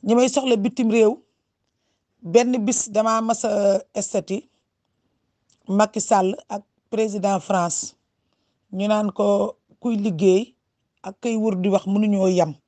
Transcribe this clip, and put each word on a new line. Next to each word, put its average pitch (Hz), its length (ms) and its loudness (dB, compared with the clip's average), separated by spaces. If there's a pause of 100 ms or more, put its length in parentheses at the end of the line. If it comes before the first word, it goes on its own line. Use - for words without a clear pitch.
Ñi 226 100 2
may 247 140 4
soxla 262 280 0
bitim 220 340 -2
réew, 220 220 4 (1120)
benn 233 280 2 (120)
bis 233 160 -2 (100)
dama 220 300 0
mas 226 240 -4
a 202 360 0 (140)
estati 196 440 -6 (1300)
Macky 208 320 0
Sall 190 360 0 (120)
ak 202 140 -10 (280)
président 202 500 -2
France. 175 540 -4 (800)
Ñu 196 160 -4
naan 214 240 0
ko 202 440 0 (240)
kuy 233 160 -2
liggéey 196 580 2 (500)
ak 190 160 -12
kay 233 160 -2
wër 214 200 0
di 185 120 -2
wax 196 180 0
mënuñoo 202 420 2
yam. 175 240 2 (160)